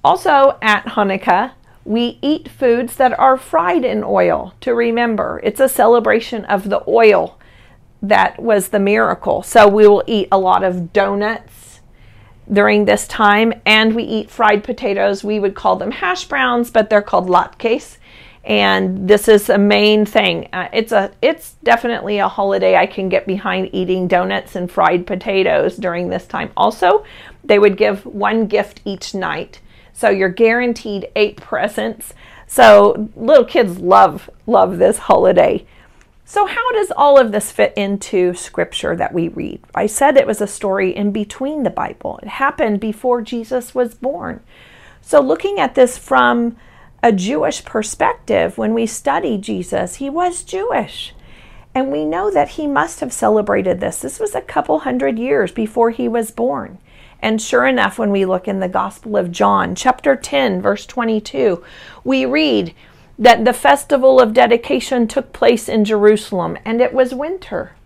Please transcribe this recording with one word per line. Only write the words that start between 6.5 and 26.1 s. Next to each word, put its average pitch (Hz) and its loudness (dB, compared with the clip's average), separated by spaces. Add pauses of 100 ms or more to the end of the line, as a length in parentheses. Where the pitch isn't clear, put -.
the 196 -2
oil 208 4 (640)
that 196 0
was 208 0
the 202 0
miracle. 208 0
So 208 6
we 208 6
will 202 6
eat 214 -2
a 196 2
lot 185 2
of 180 -4
donuts 202 -4 (720)
during 208 4
this 208 0
time, 214 2 (120)
and 220 4
we 233 -2
eat - -6
fried 214 2
potatoes. 202 -2
We 214 -2
would 202 -2
call 190 0
them 196 -6
hash 370 -4
browns, 247 -2
but 214 2
they're 208 2
called 185 -2
latkes. - -2 (460)
And 190 0
this 208 4
is 208 4
a 208 2
main 208 4
thing. 190 -2
Uh, 180 -8
it's 226 -4
a, 202 0 (100)
it's 320 -2 (100)
definitely 233 -2
a 196 0
holiday 190 2
I 175 4
can 190 -6
get - -2
behind, 190 -4
eating 185 -2
donuts 190 -2
and 180 -6
fried 175 0
potatoes 185 -2
during 175 -6
this 185 -8